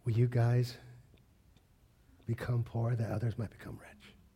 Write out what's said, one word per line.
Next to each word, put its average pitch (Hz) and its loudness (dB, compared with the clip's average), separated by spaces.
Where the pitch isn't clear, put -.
Will 117 0
you 120 4
guys 120 2
become 117 -2
poor 117 0
that 110 -2
others 104 -2
might 107 -4
become - -12
rich? - -20